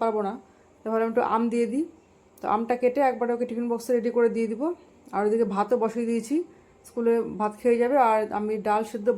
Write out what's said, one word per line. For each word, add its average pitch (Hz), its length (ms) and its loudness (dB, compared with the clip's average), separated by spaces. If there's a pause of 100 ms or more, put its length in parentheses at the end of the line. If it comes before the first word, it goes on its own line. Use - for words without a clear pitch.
পারবো 220 200 0
না। 202 120 -2 (520)
তো - 40 -
ভাবলাম 226 220 2
একটু 240 120 2 (120)
আম 233 140 0
দিয়ে 233 180 0
দিই। 277 180 -2 (520)
তো - 80 -10 (100)
আমটা 233 200 0
কেটে 247 260 0
একবারে 240 320 0
ওকে 240 160 -2
টিফিন 240 200 -4
বক্সে 233 240 -4
রেডি 233 240 0
করে 233 120 4
দিয়ে 220 180 -2
দিব। 220 140 -6 (500)
আর 190 140 -2
ওদিকে 226 200 2
ভাতও 202 320 0
বসিয়ে 226 320 -2
দিয়েছি, 233 260 -2 (480)
স্কুলে 233 300 0 (240)
ভাত 208 200 -2
খেয়ে 240 220 2
যাবে। 247 160 2 (140)
আর 220 100 4 (200)
আমি 214 140 -4 (140)
ডাল 214 140 2 (100)
সেদ্ধ 214 160 -8 (100)